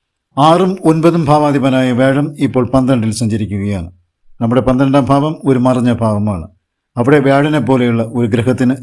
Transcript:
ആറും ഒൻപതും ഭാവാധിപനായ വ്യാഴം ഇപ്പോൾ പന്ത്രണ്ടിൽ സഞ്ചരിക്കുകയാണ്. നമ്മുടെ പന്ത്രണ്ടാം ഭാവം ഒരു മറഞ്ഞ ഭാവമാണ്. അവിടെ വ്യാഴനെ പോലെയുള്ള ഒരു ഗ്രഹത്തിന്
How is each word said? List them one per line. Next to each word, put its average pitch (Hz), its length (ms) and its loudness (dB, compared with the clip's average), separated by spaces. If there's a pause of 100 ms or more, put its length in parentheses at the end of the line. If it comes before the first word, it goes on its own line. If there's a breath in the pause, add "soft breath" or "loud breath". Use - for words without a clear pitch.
(360)
ആറും 175 340 2 (140)
ഒൻപതും 160 400 2
ഭാവാധിപനായ 139 680 2
വ്യാഴം 135 360 0 (120)
ഇപ്പോൾ 127 300 0
പന്ത്രണ്ടിൽ 127 440 0
സഞ്ചരിക്കുകയാണ്. 101 760 -4 (500)
നമ്മുടെ 117 220 0
പന്ത്രണ്ടാം 135 440 2
ഭാവം 143 280 0 (100)
ഒരു 135 160 2
മറഞ്ഞ 123 340 0
ഭാവമാണ്. 104 520 -4 (500)
അവിടെ 143 240 2
വ്യാഴനെ 143 400 2
പോലെയുള്ള 120 440 0 (100)
ഒരു 120 140 -2
ഗ്രഹത്തിന് 123 560 0